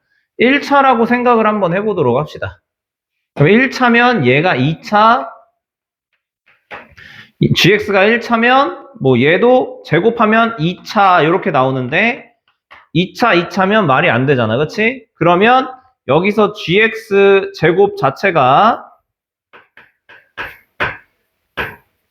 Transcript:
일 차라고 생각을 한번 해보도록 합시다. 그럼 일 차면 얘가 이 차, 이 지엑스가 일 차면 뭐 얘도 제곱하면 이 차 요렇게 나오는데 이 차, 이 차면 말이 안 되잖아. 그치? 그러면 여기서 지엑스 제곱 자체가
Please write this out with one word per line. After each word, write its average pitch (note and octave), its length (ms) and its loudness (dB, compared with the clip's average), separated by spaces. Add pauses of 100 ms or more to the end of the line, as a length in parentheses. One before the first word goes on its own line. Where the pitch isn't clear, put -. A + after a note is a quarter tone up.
(380)
일 C4+ 240 2
차라고 C4+ 440 2
생각을 A#3+ 420 0
한번 G3 280 -2
해보도록 F3+ 420 -2
합시다. - 440 -10 (720)
그럼 C#3+ 140 4
일 B3+ 220 2
차면 A#3+ 540 2
얘가 D3 300 2
이 C3+ 260 -4
차, A3+ 500 2 (2000)
이 - 140 0
지엑스가 G3+ 520 0
일 A3+ 160 0
차면 B3 640 -2 (120)
뭐 C3 220 2
얘도 G3 640 0
제곱하면 A3 760 0
이 F3 240 -6
차 F#3 400 2
요렇게 F3 280 -2
나오는데 C#3 760 -2 (680)
이 F3 200 -2
차, A3+ 200 0
이 E3+ 160 -2
차면 G3 380 0
말이 D3 220 2
안 B2 160 0
되잖아. A#2+ 320 0
그치? G#3+ 560 -4
그러면 G3+ 560 0 (380)
여기서 G3 460 0
지엑스 G3 1040 0
제곱 G3 420 0
자체가 E3 840 0 (3250)